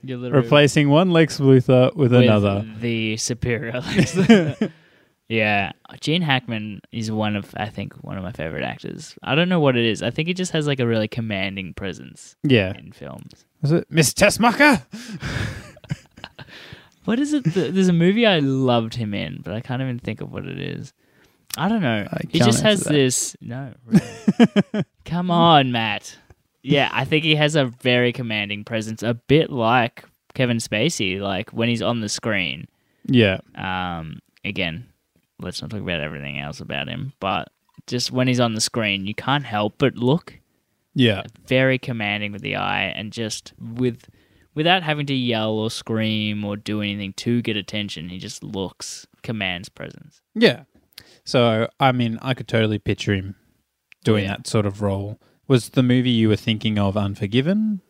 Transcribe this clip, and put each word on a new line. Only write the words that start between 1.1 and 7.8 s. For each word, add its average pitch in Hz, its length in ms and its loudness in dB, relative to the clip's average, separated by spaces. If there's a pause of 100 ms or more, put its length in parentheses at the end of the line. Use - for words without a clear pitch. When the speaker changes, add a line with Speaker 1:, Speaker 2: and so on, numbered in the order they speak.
Speaker 2:
Lex 165 280 4
Luthor 131 560 6
with 131 180 2
Speaker 1:
with 123 100 8
Speaker 2:
another. 104 420 4 (160)
Speaker 1:
the 113 380 -2
superior 117 540 -4
<laughs> - 20 -10
Lex 165 400 0
Luthor. 185 640 4
Speaker 2:
<laughs> - 60 -20 (460)
Speaker 1:
Yeah. 104 440 0 (280)
Gene 160 200 -2
Hackman 113 720 -2
is 110 200 -6
one 107 260 0
of, - 200 -8
I 104 140 -6
think, 98 240 -10 (100)